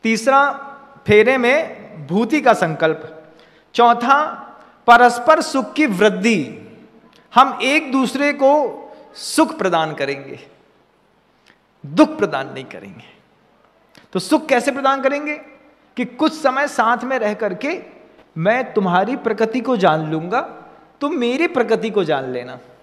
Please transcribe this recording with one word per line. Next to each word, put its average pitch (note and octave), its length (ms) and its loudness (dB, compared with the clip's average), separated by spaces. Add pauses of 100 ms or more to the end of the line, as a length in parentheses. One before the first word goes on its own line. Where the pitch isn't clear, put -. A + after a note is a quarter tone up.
तीसरा, C4+ 480 2 (560)
फेरे G#3+ 320 4
में B3+ 400 0 (280)
भूति A3+ 340 0
का A#3+ 120 4
संकल्प। D#3+ 800 -4 (420)
चौथा, A#3+ 500 4 (600)
परस्पर B3 540 6
सुख - 320 -4
की D4+ 140 2
वृद्धि। F#3+ 800 0 (720)
हम B3+ 280 4
एक C#4 300 0
दूसरे C4+ 400 0
को C#4 520 2 (300)
सुख - 440 -2
प्रदान D#3+ 360 -2
करेंगे, C#3 440 -8 (1500)
दुख F#3 220 4
प्रदान D#3 440 -4
नहीं C3+ 120 -12
करेंगे। G2 400 -18 (1080)
तो F#3+ 60 -2
सुख D4+ 280 0
कैसे C4 240 2
प्रदान C4+ 320 -2
करेंगे? D4 380 -4 (560)
कि B3 80 -4
कुछ D#4 280 -2
समय C#4 360 -2
साथ A#3+ 360 0
में C4 140 -4
रह G#3 160 -2
करके G#3+ 460 -6 (580)
मैं A3+ 360 0
तुम्हारी G3 420 0
प्रकृति A3 440 -2
को B3 160 -2
जान D#3+ 340 2
लूंगा, F3 300 -4 (600)
तुम D4 140 -4
मेरी C4 320 -2
प्रकृति A3+ 440 -2
को F#3+ 140 0
जान D3 200 -2
लेना। B2+ 340 -10 (240)